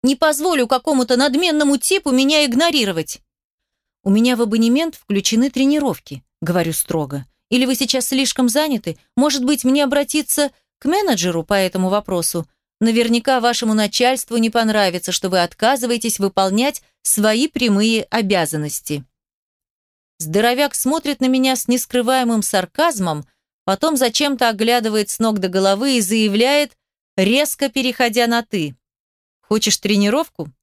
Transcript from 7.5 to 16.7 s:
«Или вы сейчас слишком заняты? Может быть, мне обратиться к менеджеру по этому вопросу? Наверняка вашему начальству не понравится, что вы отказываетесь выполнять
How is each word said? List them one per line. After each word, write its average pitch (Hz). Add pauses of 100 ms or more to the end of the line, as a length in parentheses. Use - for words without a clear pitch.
«Или 247
вы 262
сейчас 254
слишком 254
заняты? 240 (180)
Может 269
быть, 277
мне 277
обратиться 285 (260)
к -
менеджеру 214
по 208
этому 185
вопросу? 180 (320)
Наверняка 233
вашему 233
начальству 233
не 226
понравится, 208
что -
вы 180
отказываетесь 233
выполнять 196 (200)